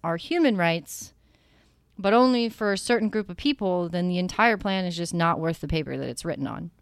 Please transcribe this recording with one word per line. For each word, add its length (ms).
are 120
human 400
rights, 560
but 160
only 340
for 240
a 60
certain 300
group 200
of 80
people, 520
then 200
the 100
entire 380
plan 280
is 120
just 180
not 260
worth 200
the 80
paper 280
that 120
it's 160
written 220
on, 240